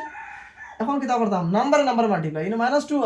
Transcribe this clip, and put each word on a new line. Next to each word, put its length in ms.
এখন 200
কিতা 180
করতাম? 220
নাম্বারে 320
নাম্বারে 260
মাল্টিপ্লাই। 340
ইনো 140
মাইনাস 280
টু 160